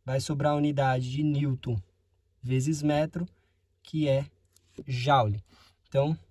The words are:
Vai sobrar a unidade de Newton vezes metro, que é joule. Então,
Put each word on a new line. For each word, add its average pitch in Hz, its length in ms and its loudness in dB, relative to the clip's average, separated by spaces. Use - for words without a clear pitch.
Vai 131 160 -2
sobrar 147 340 0
a - 20 0
unidade 131 560 0
de 139 100 -4
Newton 139 580 0
vezes 131 400 -2
metro, 151 460 0
que 151 240 -2
é 139 180 2
joule. 123 560 2
Então, 147 300 0